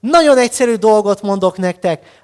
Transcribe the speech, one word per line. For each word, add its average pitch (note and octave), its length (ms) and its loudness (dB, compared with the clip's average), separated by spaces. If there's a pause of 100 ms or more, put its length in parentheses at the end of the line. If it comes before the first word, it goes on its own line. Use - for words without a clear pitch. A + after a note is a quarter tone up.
nagyon D4 380 2
egyszerű A#3+ 360 -2
dolgot G#3 480 0
mondok G3 340 -2
nektek, F3+ 680 -6